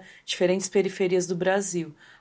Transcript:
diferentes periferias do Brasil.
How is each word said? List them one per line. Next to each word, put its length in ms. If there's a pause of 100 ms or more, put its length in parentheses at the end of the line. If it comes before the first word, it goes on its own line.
(260)
diferentes 420
periferias 600
do 80
Brasil. 580 (280)